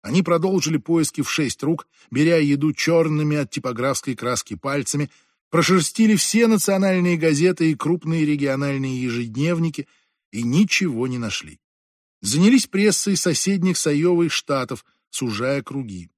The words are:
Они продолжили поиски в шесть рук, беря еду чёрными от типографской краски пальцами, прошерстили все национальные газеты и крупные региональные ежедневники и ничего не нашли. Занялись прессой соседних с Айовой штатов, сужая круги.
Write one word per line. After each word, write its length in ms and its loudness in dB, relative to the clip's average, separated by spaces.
Они 220 0
продолжили 540 0
поиски 440 -2
в 100 -4
шесть 320 -4
рук, 240 -4
беря 280 2
еду 360 2
чёрными 640 0
от 140 -4
типографской 640 -4
краски 400 -6
пальцами, 540 -4
прошерстили 680 2
все 320 2
национальные 720 2
газеты 540 2
и 40 0
крупные 500 -2
региональные 760 -2
ежедневники 880 -2
и 120 -6
ничего 640 0
не 100 -4
нашли. 420 -8
Занялись 460 4
прессой 480 0
соседних 600 0
с 100 -4
Айовой 420 2
штатов, 560 -4
сужая 520 -2
круги. 560 -10